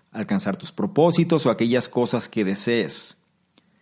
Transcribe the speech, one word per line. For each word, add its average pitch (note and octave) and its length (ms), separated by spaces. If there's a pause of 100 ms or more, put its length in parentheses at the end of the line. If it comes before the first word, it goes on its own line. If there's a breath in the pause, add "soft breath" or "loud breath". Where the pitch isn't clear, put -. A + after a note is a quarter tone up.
(120)
alcanzar G#2 440
tus - 160
propósitos E3 760
o C3 40
aquellas A#2+ 400
cosas A#2+ 400
que A2 160
desees. G2 760 (600)